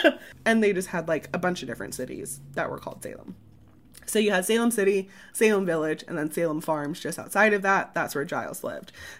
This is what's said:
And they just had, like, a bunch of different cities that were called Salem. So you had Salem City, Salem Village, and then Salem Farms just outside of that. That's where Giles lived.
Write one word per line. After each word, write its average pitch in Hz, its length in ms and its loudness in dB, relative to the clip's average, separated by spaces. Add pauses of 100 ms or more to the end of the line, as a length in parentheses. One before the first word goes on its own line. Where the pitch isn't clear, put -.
(460)
And 226 180 4
they 202 100 4
just 185 140 -2
had, 165 200 -4
like, 160 240 -2
a - 60 -2
bunch 180 240 0
of 131 60 -8
different - 260 -8
cities - 460 -8 (140)
that - 180 -4
were - 80 -8
called - 240 -14
Salem. - 320 -14 (720)
So - 100 0
you 208 140 4
had 185 140 2
Salem 233 260 4
City, 196 360 2 (240)
Salem 214 360 4
Village, 160 400 0
and 170 100 -6
then 156 140 -2
Salem 160 300 0
Farms 151 380 -2
just - 200 -6
outside 208 340 4
of 202 80 2
that. 196 320 2
That's - 220 -2
where 147 100 0
Giles 113 380 -6
lived. - 280 -8 (280)